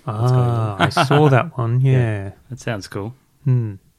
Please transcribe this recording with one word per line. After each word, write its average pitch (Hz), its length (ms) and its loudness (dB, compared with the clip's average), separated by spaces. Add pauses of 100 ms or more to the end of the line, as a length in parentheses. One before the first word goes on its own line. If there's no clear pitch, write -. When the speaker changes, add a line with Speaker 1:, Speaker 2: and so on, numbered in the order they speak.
Speaker 1:
what's 113 280 -2
going 127 120 4
Speaker 2:
Ah, 113 320 -2
Speaker 1:
on. - 60 -4
Speaker 2:
I 165 80 2
saw 147 400 4
that 135 280 0
one, 120 240 0
Speaker 1:
<laughs> - 0 -
Yeah. 135 100 4
Speaker 2:
yeah. 107 400 0 (180)
Speaker 3:
That 120 100 -14
sounds 107 280 -8
cool. 104 260 -8 (300)
Speaker 2:
Hmm. 120 320 0 (240)